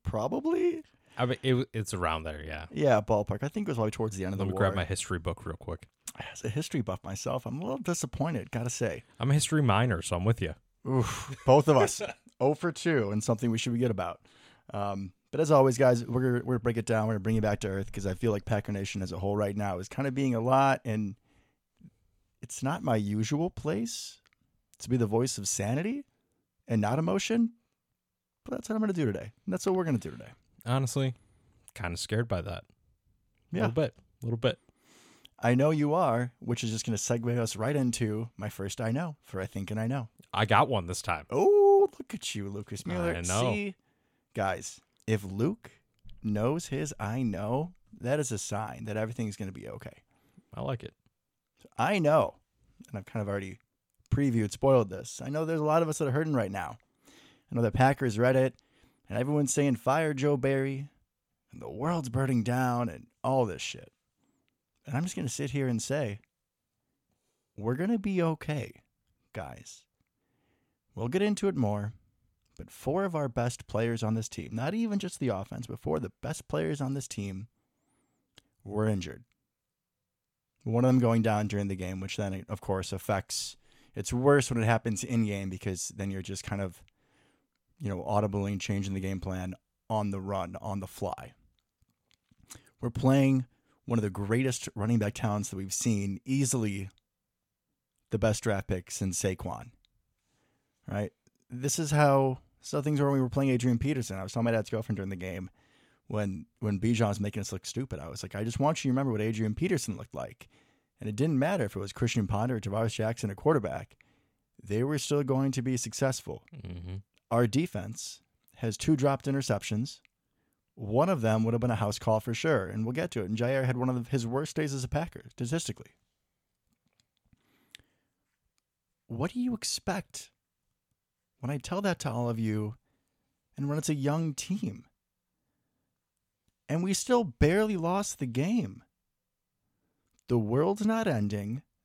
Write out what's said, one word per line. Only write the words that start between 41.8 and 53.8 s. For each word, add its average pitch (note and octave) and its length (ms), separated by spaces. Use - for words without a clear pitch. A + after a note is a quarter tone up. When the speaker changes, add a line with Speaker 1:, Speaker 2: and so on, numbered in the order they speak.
Speaker 1:
look - 160
at - 200
you, G2+ 140
Lucas G2+ 360
Mueller. F3 300
Speaker 2:
I F2 60
know. G#2 320
Speaker 1:
See, G3+ 220
guys, - 460
if G#2+ 180
Luke A2 460
knows A2+ 460
his C#3+ 300
I A2+ 240
know, B2 520
that C3+ 180
is C3+ 140
a G#2 60
sign G#2 480
that G#2+ 100
everything's A2 400
gonna F#2+ 160
be G#1+ 160
okay. - 340
Speaker 2:
I - 80
like C3 200
it. - 120
Speaker 1:
I F3+ 200
know, D3+ 380
and A#2 100
I've F#2+ 60
kind - 180
of G2 60
already G2 300